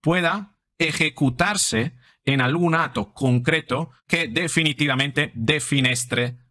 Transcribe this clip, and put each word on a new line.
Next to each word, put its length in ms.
pueda 560
ejecutarse 1160
en 160
algún 340
acto 380
concreto 800
que 180
definitivamente 1080
definestre 1040